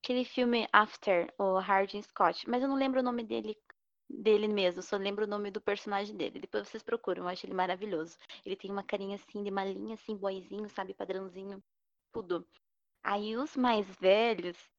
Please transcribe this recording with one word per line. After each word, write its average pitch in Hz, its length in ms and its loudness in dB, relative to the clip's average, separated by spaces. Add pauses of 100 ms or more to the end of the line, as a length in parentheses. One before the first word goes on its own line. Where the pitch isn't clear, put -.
aquele 247 220 0
filme 240 480 2
After, 202 640 4
o 190 220 2
Hardin 196 420 2
Scott. - 480 0
Mas 247 140 0
eu 277 40 0
não 269 80 0
lembro 269 240 2
o 254 40 2
nome 240 200 -2
dele, 214 320 -4 (540)
dele 208 400 4
mesmo, 185 320 2
só 202 160 -4
lembro 202 260 -2
o 208 60 -4
nome 208 220 -4
do 202 100 -6
personagem 202 560 -2
dele. 160 220 -6
Depois - 280 -6
vocês - 160 -12
procuram, 185 400 -4
eu 180 60 -2
acho 185 160 -8
ele 190 80 -10
maravilhoso. 185 640 -2 (280)
Ele 196 120 -6
tem 190 120 -12
uma 196 140 -4
carinha 196 320 -6
assim, 202 280 -12
de 202 80 -4
malinha, 196 420 -4
assim, 214 240 -8
boyzinho, 196 520 -6
sabe, 190 240 -8
padrãozinho, 190 680 -8 (480)
tudo. 180 340 -4 (580)
Aí 208 340 -2
os 285 180 -4
mais 233 300 4 (100)
velhos 185 640 4 (220)